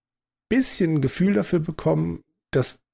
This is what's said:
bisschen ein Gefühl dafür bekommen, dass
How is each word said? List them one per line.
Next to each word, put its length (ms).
bisschen 460
ein 60
Gefühl 320
dafür 260
bekommen, 640
dass 280